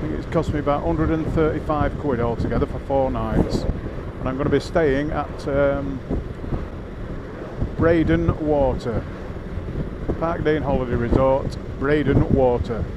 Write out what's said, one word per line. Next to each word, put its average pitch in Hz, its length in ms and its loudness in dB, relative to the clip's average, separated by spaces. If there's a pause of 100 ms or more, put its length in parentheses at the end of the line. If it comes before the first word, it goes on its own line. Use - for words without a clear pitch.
think 151 120 -4
it's 151 200 -4
cost 165 200 0
me 151 60 0
about 143 240 0
a - 20 -6
hundred 160 260 2
and 160 220 0
thirty-five 151 640 0
quid 135 200 -2
altogether 117 460 0
for 131 140 -6
four 135 320 0
nights. 113 520 0 (560)
And - 100 -2
I'm 131 80 -2
gonna 139 120 0
be 143 100 4
staying 147 520 2
at, - 360 -4
um, 139 520 0 (1800)
Breydon 165 640 4
Water, 131 640 0 (1160)
Park 165 240 -2
Dean 151 180 2
Holiday 131 340 0
Resort, 131 640 4 (220)
Breydon 139 520 4
Water. 120 520 2 (140)